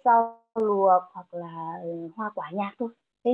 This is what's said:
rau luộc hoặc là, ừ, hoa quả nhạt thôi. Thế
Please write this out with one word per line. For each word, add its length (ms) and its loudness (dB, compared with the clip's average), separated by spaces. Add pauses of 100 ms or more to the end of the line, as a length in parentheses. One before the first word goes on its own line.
rau 360 4 (140)
luộc 480 4 (100)
hoặc 220 -18
là, 380 -10 (120)
ừ, 320 -8
hoa 180 -6
quả 180 -10
nhạt 260 -6
thôi. 100 -6 (360)
Thế 100 2